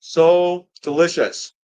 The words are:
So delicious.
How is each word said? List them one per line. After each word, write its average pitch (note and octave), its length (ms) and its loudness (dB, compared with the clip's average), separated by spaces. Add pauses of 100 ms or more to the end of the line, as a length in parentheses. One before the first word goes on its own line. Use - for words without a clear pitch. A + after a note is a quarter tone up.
So F3 640 0 (140)
delicious. D3+ 720 -4 (100)